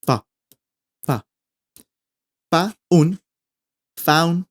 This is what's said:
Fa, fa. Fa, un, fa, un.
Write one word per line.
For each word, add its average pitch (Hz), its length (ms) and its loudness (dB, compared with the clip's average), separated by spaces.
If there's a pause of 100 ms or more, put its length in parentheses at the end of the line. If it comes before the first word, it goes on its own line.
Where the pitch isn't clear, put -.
Fa, 131 100 0 (880)
fa. 127 140 -4 (1300)
Fa, 165 120 0 (280)
un, 170 260 4 (800)
fa, 156 280 0
un. 170 260 -2